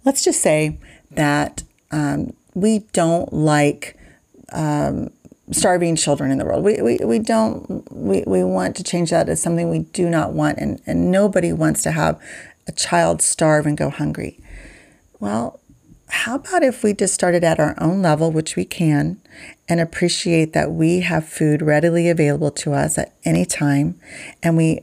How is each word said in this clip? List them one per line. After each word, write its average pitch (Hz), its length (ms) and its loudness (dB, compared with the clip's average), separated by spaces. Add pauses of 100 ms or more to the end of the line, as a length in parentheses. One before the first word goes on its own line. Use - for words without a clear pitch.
Let's 277 200 0
just - 160 2
say 156 380 2 (340)
that, 147 500 0 (300)
um, 147 400 -4 (220)
we 208 260 2 (120)
don't 170 400 2
like, 147 680 0 (540)
um, 147 580 -2 (420)
starving 175 420 2
children 143 380 0
in 135 60 0
the - 60 -2
world. 151 200 -2
We, 208 180 2
we, 233 220 2
we 226 140 2
don't, 220 760 -2
we, 196 340 -2
we 185 160 2
want 185 340 -2
to 185 60 -10
change 175 280 -2
that 165 180 2
as 165 120 -2
something 170 300 0
we 160 100 -2
do 170 280 -2
not 165 240 0
want, 151 260 -2
and, - 280 -4
and 175 260 0
nobody 190 400 2
wants 156 300 0
to 160 100 -2
have 160 280 -2 (460)
a - 60 -14
child 170 500 0
starve 151 440 2
and 147 100 0
go 147 140 -2
hungry. - 500 -6 (800)
Well, 220 400 -6 (480)
how 240 280 -4
about 349 280 0
if 254 180 0
we 208 120 2
just 196 200 -2
started 175 300 2
at 160 160 2
our 151 180 0
own 185 240 2
level, 160 300 2
which 156 240 -2
we 180 80 -2
can, 156 560 0 (480)
and 170 100 2
appreciate 165 760 0
that 156 180 0
we 165 280 2
have 160 280 -2
food 151 340 0
readily 165 460 2
available 147 440 2
to - 200 -6
us 143 240 0
at - 180 -6 (100)
any 165 200 2
time, 147 560 0 (420)
and 165 140 2
we 160 260 2